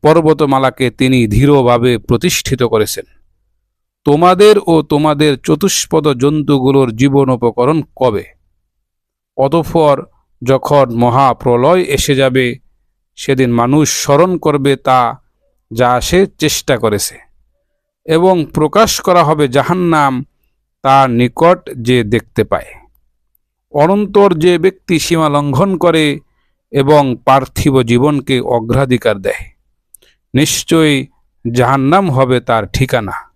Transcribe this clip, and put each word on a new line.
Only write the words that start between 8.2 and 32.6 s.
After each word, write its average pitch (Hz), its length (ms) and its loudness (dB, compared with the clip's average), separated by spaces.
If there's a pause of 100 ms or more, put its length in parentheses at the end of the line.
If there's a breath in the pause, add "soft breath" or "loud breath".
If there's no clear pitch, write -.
অতঃপর 147 680 0 (380)
যখন 131 520 0
মহাপ্রলয় 123 840 0
এসে 139 340 -2
যাবে, 131 400 0 (600)
সেদিন 131 360 -2
মানুষ 127 520 0
স্মরণ 170 340 2
করবে 139 380 0
তা, 127 420 -2 (560)
যা 123 280 0
সে 185 260 0
চেষ্টা - 500 -4
করেছে, 104 400 -4 (880)
এবং 170 480 0
প্রকাশ 160 480 0
করা 175 220 2
হবে 147 240 0
জাহান্নাম 143 760 -2 (560)
তার 135 280 2
নিকট 123 680 0
যে 120 260 0
দেখতে 107 400 -4
পায়। - 300 -6 (1000)
অনন্তর 196 640 2
যে 170 240 2
ব্যক্তি 175 420 -2
সীমা 160 300 0
লঙ্ঘন 147 480 -2
করে 156 420 0 (520)
এবং 139 540 2
পার্থিব 135 560 0
জীবনকে 127 580 0
অগ্রাধিকার 117 800 -2
দেয়, - 340 -8 (840 soft breath)
নিশ্চয়ই 147 720 0 (440)
জাহান্নাম 139 600 0
হবে 127 300 0
তার 113 260 -4